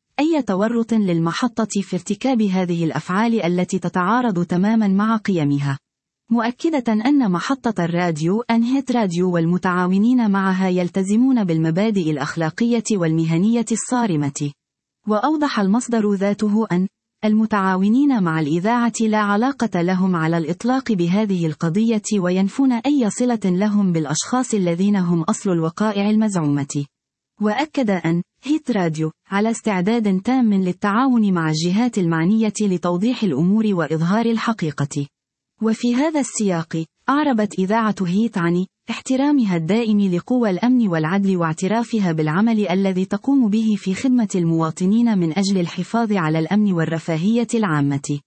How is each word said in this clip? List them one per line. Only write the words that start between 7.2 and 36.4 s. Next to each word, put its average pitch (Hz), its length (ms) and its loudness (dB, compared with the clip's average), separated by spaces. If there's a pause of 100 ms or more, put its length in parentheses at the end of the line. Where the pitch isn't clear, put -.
محطة 175 540 -2
الراديو 170 560 0
أنهت 247 500 0
راديو 185 400 0
والمتعاونين 185 1000 2
معها 190 380 0
يلتزمون 196 720 0
بالمبادئ 165 680 0
الأخلاقية 165 800 -2
والمهنية 170 800 0
الصارمة. 160 800 -2 (560)
وأوضح 269 520 -2
المصدر 208 540 0
ذاته 202 580 0
أن 180 160 0 (380)
المتعاونين 214 1000 2
مع 160 160 0
الإذاعة 214 640 0
لا 214 160 2
علاقة 208 640 0
لهم 185 340 0
على 165 220 0
الإطلاق 233 540 -2
بهذه 185 540 0
القضية، 202 560 0 (180)
وينفون 190 520 0
أي 247 380 0
صلة 240 360 -2
لهم 196 460 2
بالأشخاص 165 600 -2
الذين 190 420 0
هم 175 260 0
أصل 202 300 -2
الوقائع 196 580 -2
المزعومة. 151 760 -2 (560)
وأكد 233 480 -2
أن 170 320 0 (220)
هيت 302 280 -2
راديو 160 400 -2 (160)
على 208 240 0
استعداد 208 680 0
تام 240 320 2
للتعاون 202 800 2
مع 165 160 0
الجهات 180 480 0
المعنية 190 640 2
لتوضيح 185 600 0
الأمور 185 440 2
وإظهار 170 580 0
الحقيقة. 165 840 -4 (540)
وفي 226 340 0
هذا 302 240 0
السياق، 170 640 -4 (240)